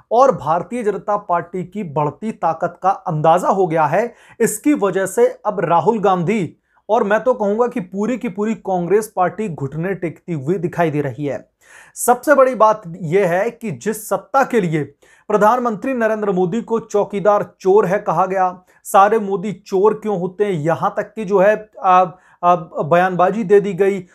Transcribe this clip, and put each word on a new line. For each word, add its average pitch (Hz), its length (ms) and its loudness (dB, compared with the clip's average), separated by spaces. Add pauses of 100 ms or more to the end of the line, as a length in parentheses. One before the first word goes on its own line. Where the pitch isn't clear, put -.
(120)
और 254 200 4
भारतीय 170 520 -4
जनता 208 340 -4
पार्टी 180 460 -6
की 202 200 -10
बढ़ती 151 480 -6
ताकत 170 520 -6
का 185 60 2
अंदाजा 165 580 0
हो 196 200 2
गया 160 180 0
है। 196 280 -2 (260)
इसकी 226 340 0
वजह 190 320 0
से 233 220 2 (180)
अब 196 140 -4
राहुल 170 400 2
गांधी 185 560 0 (340)
और 226 140 2
मैं 214 200 0
तो 254 100 2
कहूंगा 226 340 0
कि 240 120 -6
पूरी 208 380 -4
की 233 120 -6
पूरी 208 260 -4
कांग्रेस 190 600 -2
पार्टी 180 340 -2
घुटने 156 440 -6
टेकती 170 400 -8
हुई 151 220 -2
दिखाई 170 360 -2
दे 147 100 -2
रही 143 240 -6
है। 123 240 -8 (460)
सबसे 262 400 2
बड़ी 262 200 4
बात 214 260 4 (200)
यह 180 260 2
है 190 220 0
कि 226 220 -10
जिस 202 380 -8
सत्ता 202 340 0
के 254 180 0
लिए 160 220 -2 (440)
प्रधानमंत्री 233 680 0
नरेंद्र 220 380 -2
मोदी 185 300 0
को 226 180 -4
चौकीदार 202 800 0
चोर 196 260 4
है 185 140 0
कहा 180 260 0
गया, 185 400 -2 (180)
सारे 208 360 4
मोदी 196 320 -4
चोर 202 420 0
क्यों 214 260 -4
होते 185 260 -4
हैं, 208 60 -4
यहां 165 380 -2
तक 208 240 -8
कि 220 120 -8
जो 196 140 2
है, 208 300 2 (140)
आ, 185 220 6 (380)
आ, 175 120 6 (280)
बयानबाजी 180 600 2
दे 202 160 6
दी 202 140 -4
गई, 196 420 0